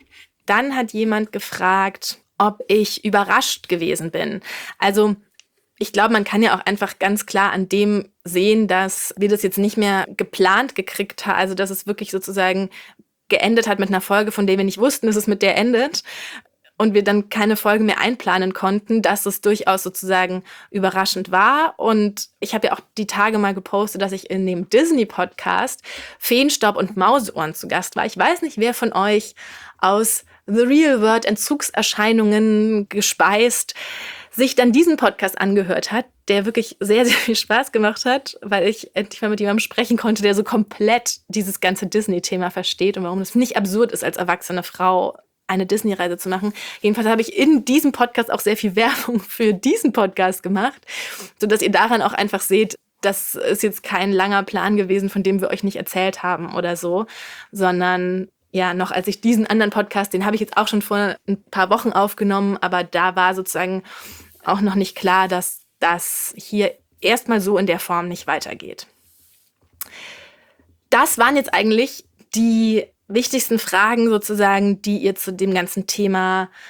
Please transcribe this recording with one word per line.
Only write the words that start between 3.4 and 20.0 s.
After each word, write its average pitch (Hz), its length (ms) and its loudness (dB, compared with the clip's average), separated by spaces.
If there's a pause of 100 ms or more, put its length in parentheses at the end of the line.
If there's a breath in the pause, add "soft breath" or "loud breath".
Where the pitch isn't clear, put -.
gewesen 165 420 -2
bin. 156 300 -4 (380 loud breath)
Also 202 360 2 (640)
ich - 140 -4
glaube, 220 200 2
man 214 120 2
kann 208 180 2
ja 202 140 4
auch 185 100 -14
einfach 202 320 -4
ganz 202 280 0
klar 196 260 2
an 185 160 -2
dem 208 400 0 (160)
sehen, 202 420 2
dass 185 500 -2
wir 202 120 0
das 202 140 0
jetzt 190 160 -2
nicht 202 180 0
mehr 196 300 2 (100)
geplant 196 580 2
gekriegt - 520 -8
haben, 196 120 0
also 190 160 0
dass 190 160 -2
es 190 160 -10
wirklich 208 240 -6
sozusagen 190 600 -2 (580 loud breath)
geendet 226 400 4
hat 196 100 0
mit 196 100 0
einer 190 120 0
Folge, 208 320 0
von 202 140 0
der 190 120 4
wir 196 60 2
nicht 196 140 -2
wussten, 254 280 0
dass 214 100 2
es 208 100 0
mit 202 160 0
der 196 140 4
endet 247 460 0 (760 loud breath)
und 214 180 2
wir 202 100 4
dann 202 240 0
keine 214 280 0
Folge 214 280 2
mehr 208 160 0
einplanen 190 540 0
konnten, 208 480 0
dass 196 240 0
es 202 140 -4
durchaus 202 420 0
sozusagen 185 600 -2 (280 loud breath)